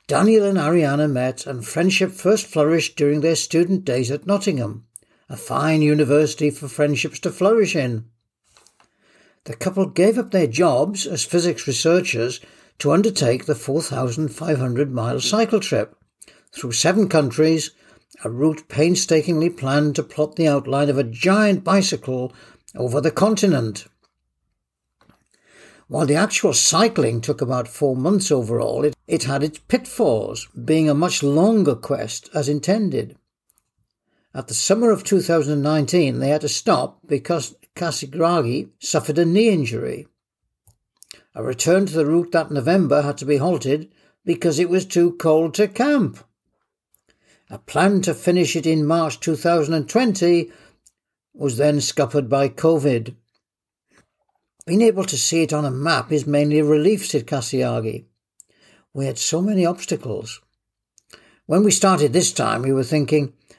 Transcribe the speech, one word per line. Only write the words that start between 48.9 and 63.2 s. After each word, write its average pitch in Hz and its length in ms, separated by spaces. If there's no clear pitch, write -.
two 160 160
thousand 165 380
and 147 120
twenty 175 640
was 131 240
then 147 220
scuppered 135 480
by 139 200
covid. 135 640
"Being 185 140
able 196 240
to 143 140
see 165 240
it 156 100
on 147 140
a 135 40
map 143 400
is 151 160
mainly 147 340
a 147 40
relief," 156 420
said 127 200
Cassiaghi. 120 800
"We 135 100
had 131 140
so 165 240
many 190 240
obstacles. - 720
When 175 180
we 208 80
started 147 420
this 175 200
time, 113 300
we 135 100
were 135 100
thinking, 147 520